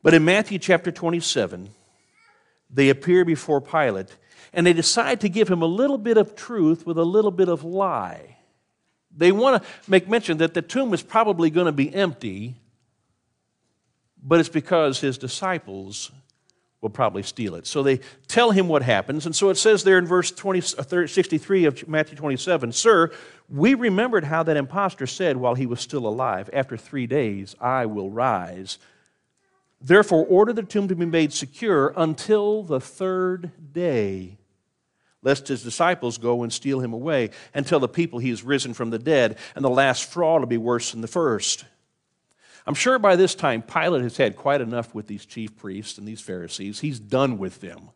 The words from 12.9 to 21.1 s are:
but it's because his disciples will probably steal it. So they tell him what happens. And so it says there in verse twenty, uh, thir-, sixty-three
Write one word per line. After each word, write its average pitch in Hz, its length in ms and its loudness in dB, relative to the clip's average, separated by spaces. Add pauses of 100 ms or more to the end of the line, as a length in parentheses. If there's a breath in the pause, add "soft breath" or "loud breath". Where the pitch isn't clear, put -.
but 165 160 4
it's 165 100 2
because 156 500 0
his 131 180 -2
disciples 104 960 -10 (680)
will 110 80 -4
probably 101 340 -2
steal 98 320 -8
it. 82 120 -14
So 139 160 -2
they 135 160 2 (280 loud breath)
tell 233 240 4
him 190 160 2
what 151 140 2
happens. 127 440 0
And 160 100 -6
so 196 140 4
it 185 60 2
says 214 280 4
there 190 160 8
in 175 80 0
verse 180 240 0
twenty, 190 280 -4
uh, - 240 -6
thir-, 175 240 -2
sixty-three 185 580 0